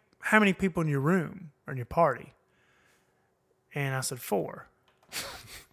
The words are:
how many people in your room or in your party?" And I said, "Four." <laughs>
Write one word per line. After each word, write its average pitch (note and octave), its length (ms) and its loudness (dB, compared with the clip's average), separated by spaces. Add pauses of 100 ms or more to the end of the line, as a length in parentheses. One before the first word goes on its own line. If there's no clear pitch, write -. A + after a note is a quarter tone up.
(220)
how - 180 4
many G3+ 140 6
people F3+ 280 -2
in D#3+ 60 0
your C#3 140 2
room E3 500 0 (160)
or D3 60 -10
in C3+ 40 -6
your A#2+ 80 -6
party?" D3+ 480 2 (1400)
And C#3 200 -2
I C3 60 -2
said, B2+ 180 -6
"Four." - 480 -4 (440)
<laughs> - 60 -10 (560)